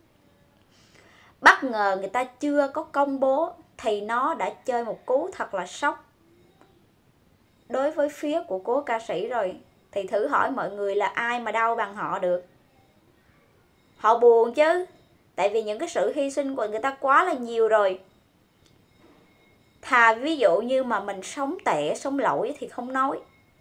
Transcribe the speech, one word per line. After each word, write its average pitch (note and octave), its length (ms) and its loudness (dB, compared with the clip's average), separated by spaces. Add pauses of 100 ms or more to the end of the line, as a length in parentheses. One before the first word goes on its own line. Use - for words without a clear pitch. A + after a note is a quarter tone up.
(1400)
bất F4 240 6
ngờ G#3 360 2
người F#3+ 100 -8
ta B3+ 140 -2
chưa C#4+ 500 0
có D#4 80 -4
công C#4 380 0
bố C#4 320 2 (240)
thì G#3+ 240 -2
nó A#3+ 340 -2
đã G3 160 -4
chơi A#3+ 340 -4
một G3 220 -10
cú D4+ 260 0
thật - 220 -8
là F3+ 120 -4
sốc - 380 -4 (1600)
đối C4 220 -2
với D4+ 180 0
phía D4+ 340 -4
của F#3+ 160 -6
cố A#3+ 220 -2
ca A#3+ 180 -2
sĩ G#3 300 -6
rồi. G#3+ 280 -4 (360)
Thì G3 140 -4
thử G#3+ 200 0
hỏi C4 240 2
mọi G3 200 -4
người G3+ 240 -4
là G3+ 120 2
ai A#3+ 340 -4
mà A3 120 -6
đau A3+ 220 0
bằng G3+ 200 -6
họ F3+ 240 -6
được. F3+ 260 -2 (1500)
Họ A3 220 4
buồn A#3 360 6
chứ, E4+ 320 4 (500)
tại F#3+ 120 2
vì A3 140 0
những G#3 160 -6
cái E4 100 -6
sự G#3 260 -2
hy C#4 160 -2
sinh C4+ 260 -4
của A3+ 140 -2
người A3 100 -6
ta C4+ 200 -4
quá C#4+ 240 4
là F4+ 80 0
nhiều A#3 360 0
rồi. G3+ 320 2 (1800)
Thà A#3 320 6
ví C#4+ 220 -2
dụ G3+ 240 4
như C4 220 0
mà A#3 180 -2
mình G3 220 -8
sống C#4+ 420 -6
tệ, D#3+ 300 0
sống C#4 240 -6
lỗi G3+ 400 -2
thì A3 100 -10
không B3+ 240 -10
nói, C4+ 280 -2 (400)